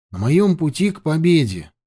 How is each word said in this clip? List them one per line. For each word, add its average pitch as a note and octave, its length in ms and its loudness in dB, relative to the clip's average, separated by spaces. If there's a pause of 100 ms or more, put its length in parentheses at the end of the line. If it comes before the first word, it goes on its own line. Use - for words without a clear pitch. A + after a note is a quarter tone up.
(120)
на F#2 60 -12
моём E3 380 2
пути F3 360 -2
к - 100 -16
победе. D3+ 720 0 (140)